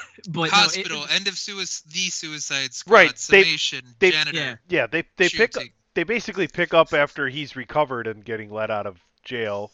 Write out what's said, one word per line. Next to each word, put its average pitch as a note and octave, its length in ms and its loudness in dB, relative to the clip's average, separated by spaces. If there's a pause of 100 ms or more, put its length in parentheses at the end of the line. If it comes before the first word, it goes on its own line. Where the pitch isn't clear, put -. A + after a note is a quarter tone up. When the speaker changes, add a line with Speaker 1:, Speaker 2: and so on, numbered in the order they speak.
(300)
Speaker 1:
But D#3+ 100 -4
no, E3 60 0
it, D#3 60 -2
Speaker 2:
Hospital, F#3+ 520 2
Speaker 1:
it D3 120 -8
Speaker 2:
end G3 120 -2
of F#3 80 -4
Suic-, G3 480 -8 (100)
the F3+ 160 -4
Suicide D3 640 -6
Squad, - 200 -12
Speaker 3:
Right, F#3 160 8 (200)
they, G3 140 8
Speaker 2:
summation, D3+ 380 -2 (180)
Speaker 3:
they, F#3+ 120 6
Speaker 2:
janitor, D#3 260 0
Speaker 1:
Yeah. C3 180 -6 (120)
Speaker 3:
yeah, D3 200 0
they, D#3 160 -2 (120)
they F3+ 140 2
pick, G#3 240 2
Speaker 2:
shooting. B2+ 180 -8 (220)
Speaker 3:
they F3 100 0
basically F#3+ 440 -4
pick E3+ 260 -2
up E3 180 6
after C#3+ 380 0
he's C#3 260 -10
recovered B2+ 520 -2
and G#2+ 180 -8
getting G#2+ 260 -8
let G#2+ 200 -4
out G#2 160 -4
of F#2 120 -12 (240)
jail. G#2+ 500 -6